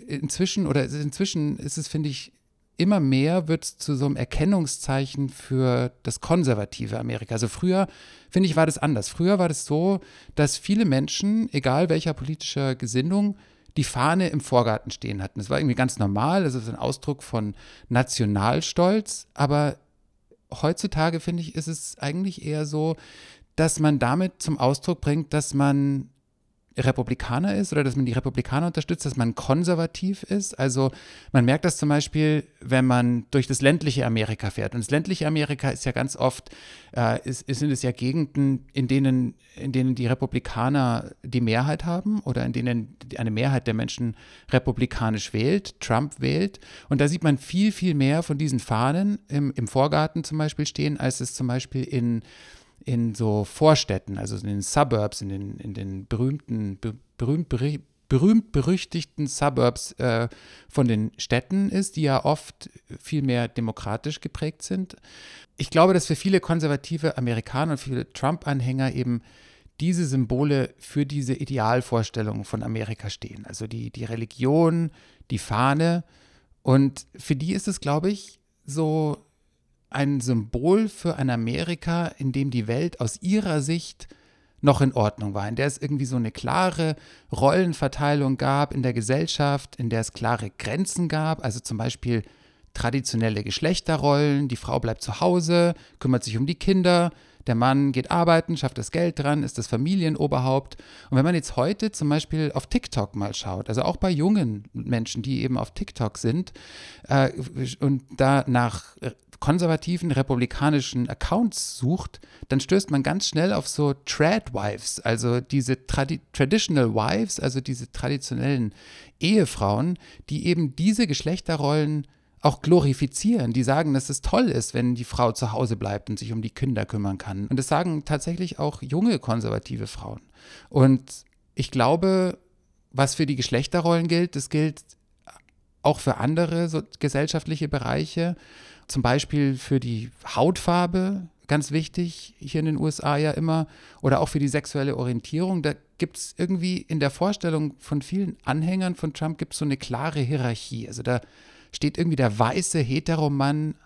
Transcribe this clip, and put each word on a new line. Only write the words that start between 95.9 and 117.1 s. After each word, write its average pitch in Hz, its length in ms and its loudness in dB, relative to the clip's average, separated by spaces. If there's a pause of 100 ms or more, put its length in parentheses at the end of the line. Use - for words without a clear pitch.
kümmert 127 260 0
sich 110 100 -4
um 131 120 0
die 165 80 -2
Kinder, 175 560 4 (360)
der 120 80 2
Mann 135 380 4
geht 127 180 -2
arbeiten, 165 460 4
schafft - 200 -4
das 113 140 -8
Geld 170 280 0
dran, 147 220 0
ist - 160 -6
das 117 100 -6
Familienoberhaupt. 143 1080 0 (340)
Und 131 80 4
wenn 135 60 6
man 175 100 4
jetzt - 220 -2
heute 202 380 0
zum 151 160 -2
Beispiel 151 440 0
auf - 140 -4
TikTok - 480 -2
mal 101 180 -4
schaut, - 360 -6
also 110 140 0
auch 175 120 0
bei 190 140 0
jungen 147 640 2
Menschen, 120 480 -4
die 120 220 -2
eben 127 140 0
auf - 140 -4
TikTok - 460 -6
sind, 139 340 -2 (560)
äh, 135 240 4 (480)
und 135 240 2 (140)
da 135 300 4
nach 123 500 0 (420)
konservativen, 170 720 0
republikanischen 135 960 0
Accounts - 680 -2
sucht, - 420 -2 (300)
dann 135 100 2
stößt 190 320 0
man 139 120 2
ganz 156 240 -2
schnell 175 260 2
auf 165 140 -2
so 143 260 0
Tradwives, 123 1080 -2
also 117 400 0
diese 127 460 -2
Tradi-, 139 360 -2 (120)
Traditional 139 640 2
Wives, 180 440 0